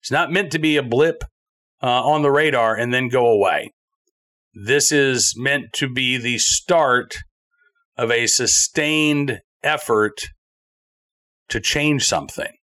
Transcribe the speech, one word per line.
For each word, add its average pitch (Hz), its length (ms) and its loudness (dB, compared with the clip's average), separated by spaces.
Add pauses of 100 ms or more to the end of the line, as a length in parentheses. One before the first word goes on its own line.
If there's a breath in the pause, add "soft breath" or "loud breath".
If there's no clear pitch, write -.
It's - 100 -8
not 151 200 0
meant 180 200 -2
to 160 80 -2
be 156 180 2
a 135 60 0
blip, 139 400 0 (580)
uh, 123 240 0
on 151 160 2
the 143 100 4
radar 135 440 2
and 123 180 -2
then 127 160 -2
go 123 180 2
away. 95 440 2 (840)
This 127 380 0
is 135 440 2
meant 131 380 -4
to 139 160 -4
be 127 280 -2
the 120 200 -4
start 139 800 0 (800)
of 117 140 0
a 117 160 2
sustained 147 1120 0 (220)
effort 113 680 0 (1200)
to 117 100 -6
change 147 460 0
something - 460 -4 (120)